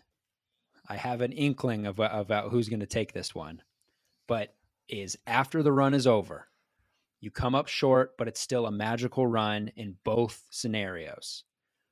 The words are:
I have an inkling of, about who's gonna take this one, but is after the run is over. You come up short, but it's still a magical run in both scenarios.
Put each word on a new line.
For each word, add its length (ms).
I 80
have 240
an 100
inkling 540
of, 140
about 520
who's 160
gonna 180
take 280
this 200
one, 280
but 260
is 360
after 380
the 80
run 220
is 120
over. 440
You 120
come 240
up 120
short, 480
but 120
it's 120
still 280
a 40
magical 540
run 500
in 280
both 480
scenarios. 960